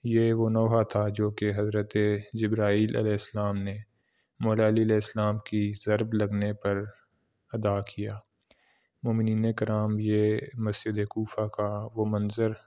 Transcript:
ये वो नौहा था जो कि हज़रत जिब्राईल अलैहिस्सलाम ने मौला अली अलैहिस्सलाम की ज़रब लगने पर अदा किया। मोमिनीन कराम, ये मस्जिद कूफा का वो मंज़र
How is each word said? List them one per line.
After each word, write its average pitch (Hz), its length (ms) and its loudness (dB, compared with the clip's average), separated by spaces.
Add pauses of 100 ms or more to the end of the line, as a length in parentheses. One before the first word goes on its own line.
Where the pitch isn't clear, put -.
ये 113 280 4
वो 113 160 2
नौहा 113 340 4
था 104 260 0
जो 104 220 0
कि 107 140 -4
हज़रत 104 440 0 (460)
जिब्राईल 107 600 2
अलैहिस्सलाम 104 640 -2
ने 98 260 -6 (580)
मौला 110 260 2
अली 110 140 4
अलैहिस्सलाम 107 560 0
की 104 360 -2
ज़रब 107 400 -2
लगने 104 400 0
पर 101 400 -4 (600)
अदा 104 280 0
किया। 104 400 -8 (840)
मोमिनीन 110 460 0
कराम, 107 480 0
ये 107 580 0
मस्जिद 107 480 -2
कूफा 107 420 -4
का 104 480 -4
वो 110 100 0
मंज़र 107 500 -2 (120)